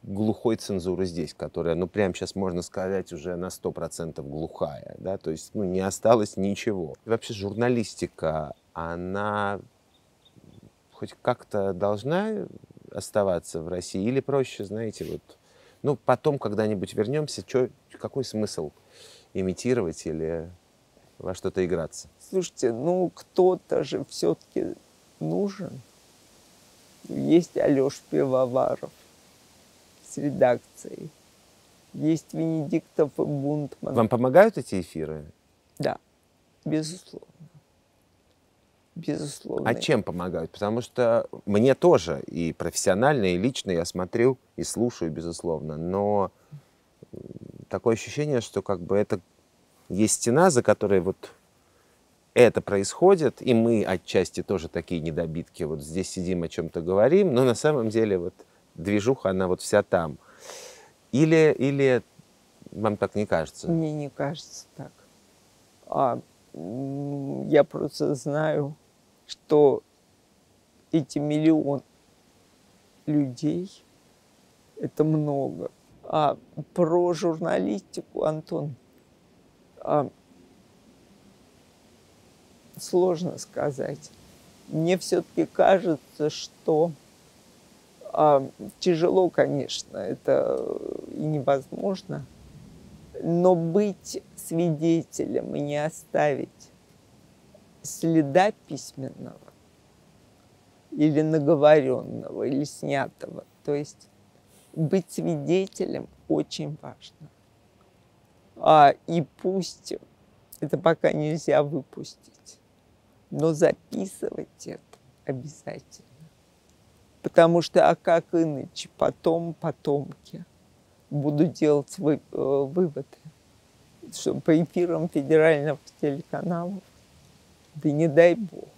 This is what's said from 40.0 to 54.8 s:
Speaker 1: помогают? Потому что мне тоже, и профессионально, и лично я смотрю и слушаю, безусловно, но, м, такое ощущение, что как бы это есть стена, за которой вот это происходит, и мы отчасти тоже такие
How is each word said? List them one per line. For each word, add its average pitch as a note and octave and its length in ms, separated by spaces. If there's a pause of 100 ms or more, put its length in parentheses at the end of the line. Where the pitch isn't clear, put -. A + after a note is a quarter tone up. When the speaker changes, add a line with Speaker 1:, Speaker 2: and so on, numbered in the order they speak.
Speaker 1:
помогают? E2+ 480
Потому G#2+ 300
что A#2 480 (160)
мне A2 300
тоже, F2 520
и D#2+ 240
профессионально, F#2+ 840
и - 20
лично G2+ 340
я E2+ 140
смотрю A#2 520 (200)
и E2 80
слушаю, F#2+ 460
безусловно, D#2+ 680
но, G2 540 (840)
м, - 80 (480)
такое A2+ 240
ощущение, C3 480
что - 200
как F#2 200
бы F#2+ 160
это G2+ 240 (640)
есть G#2 280
стена, D3+ 340
за B2+ 120
которой G2+ 380
вот F2+ 320 (1000)
это A#2 260
происходит, B2+ 840
и B2 120
мы A2+ 320
отчасти F#2 580
тоже E2+ 240
такие E2+ 320